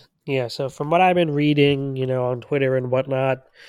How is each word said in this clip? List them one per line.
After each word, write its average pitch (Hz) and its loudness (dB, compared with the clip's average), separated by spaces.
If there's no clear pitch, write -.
Yeah, 131 -2
so 135 -8
from 147 -8
what 170 4
I've 185 4
been 175 2
reading, 143 2
you 131 -4
know, 127 -2
on 123 -4
Twitter 135 0
and 127 -2
whatnot, 131 -2